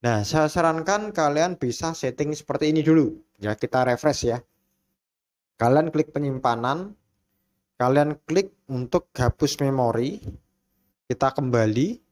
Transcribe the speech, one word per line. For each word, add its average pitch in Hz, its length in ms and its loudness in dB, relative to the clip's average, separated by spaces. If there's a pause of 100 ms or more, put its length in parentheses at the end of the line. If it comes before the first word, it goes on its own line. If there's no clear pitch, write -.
Nah, 110 240 0
saya 156 240 2
sarankan 175 640 0
kalian 160 480 0
bisa 147 320 -4
setting 147 400 -4
seperti 151 400 -2
ini 156 80 2
dulu. 156 320 4 (240)
Ya, 104 160 -4
kita 127 320 0
refresh 127 480 0
ya. 123 80 -4 (1120)
Kalian 147 400 2
klik 151 160 0
penyimpanan, 135 880 -4 (800)
kalian 147 480 2
klik 190 240 0 (160)
untuk 127 480 -4
hapus - 480 0
memori, 131 560 0 (880)
kita 131 240 0
kembali 123 800 0